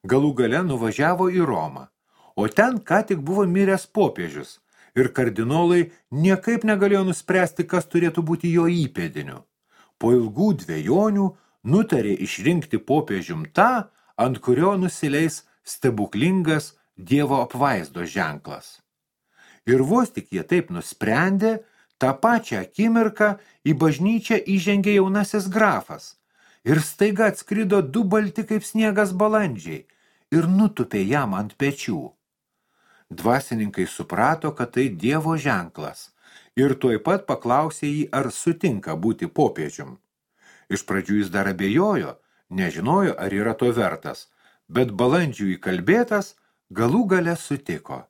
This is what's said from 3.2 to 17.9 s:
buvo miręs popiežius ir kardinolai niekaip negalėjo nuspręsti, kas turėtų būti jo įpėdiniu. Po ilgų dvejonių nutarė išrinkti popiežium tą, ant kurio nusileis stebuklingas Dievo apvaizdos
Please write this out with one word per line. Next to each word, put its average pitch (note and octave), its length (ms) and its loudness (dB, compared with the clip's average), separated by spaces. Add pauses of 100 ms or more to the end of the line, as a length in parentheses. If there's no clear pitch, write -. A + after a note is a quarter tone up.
buvo F#3+ 240 0
miręs F#3+ 400 2
popiežius F2 680 -2 (360)
ir B2+ 140 2
kardinolai D3 800 2 (240)
niekaip F#3+ 580 2
negalėjo G3+ 400 2
nuspręsti, F3+ 560 0
kas F3 240 -2
turėtų E3+ 320 0
būti E3 320 -2
jo E3+ 160 4
įpėdiniu. D3 720 -4 (560)
Po A#2 160 2
ilgų B2 480 2
dvejonių G3 720 0 (320)
nutarė A#2+ 480 2
išrinkti B2 640 -2
popiežium F#2 720 -2
tą, A3+ 400 0 (280)
ant A#2+ 220 0
kurio D#3+ 380 2
nusileis D#3+ 680 -2 (200)
stebuklingas D3+ 1080 0 (200)
Dievo C#3 480 0
apvaizdos G#2+ 720 -4